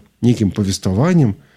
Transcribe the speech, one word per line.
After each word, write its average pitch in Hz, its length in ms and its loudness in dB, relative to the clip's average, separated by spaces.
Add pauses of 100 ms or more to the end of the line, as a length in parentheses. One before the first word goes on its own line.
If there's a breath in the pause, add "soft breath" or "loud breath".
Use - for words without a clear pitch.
(200)
неким 113 300 2
повествованием, 104 840 0 (200 soft breath)